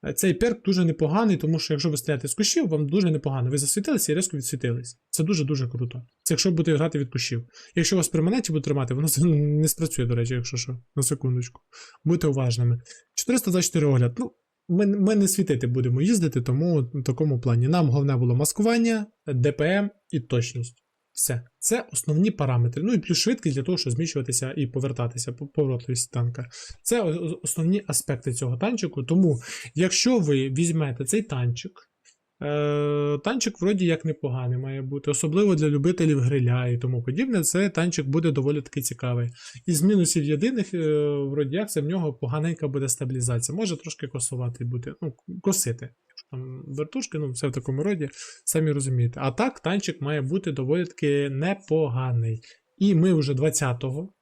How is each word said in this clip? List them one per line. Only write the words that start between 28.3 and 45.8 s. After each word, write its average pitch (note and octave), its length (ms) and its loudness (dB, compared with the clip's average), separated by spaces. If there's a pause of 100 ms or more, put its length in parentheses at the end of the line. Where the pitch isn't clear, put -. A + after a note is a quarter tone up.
цього B2 240 -2
танчику. F#3+ 460 -2
Тому, D#3+ 380 4 (340)
якщо F#3 440 2
ви C#3 320 2
візьмете D3 540 0
цей G#3 180 0
танчик, B2 500 -4 (720)
е, D3 840 0
танчик A#3 360 -2
вроді F#3 260 2
як D#3+ 180 0
непоганий B2+ 540 -2
має C3+ 240 -6
бути, C#3 280 -4
особливо F3 440 2
для D3+ 140 2
любителів D3+ 520 2
гриля B2 480 2
і A#2+ 100 0
тому B2 240 -2
подібне, G3 400 0
цей F#3 280 0
танчик E3 360 -2
буде D#3+ 240 2
доволі C#3+ 320 0
таки - 180 -8
цікавий. A#2+ 500 -2 (360)
Із D#3 160 2
мінусів F3 420 4
єдиних, F#3+ 500 0
е, D3+ 420 2
вроді C#3 400 -2
як, G#3 140 -4
це D#3+ 100 -2
в C#3+ 40 -2
нього D#3+ 300 -2
поганенька D3+ 540 -2
буде C3+ 200 -2
стабілізація. B2+ 680 -2
Може F#3+ 200 -2
трошки - 300 -10
косувати B2 580 -6
бути, A#2+ 280 -6 (100)
ну, D#3 120 -6 (280)
косити, - 480 -2 (400)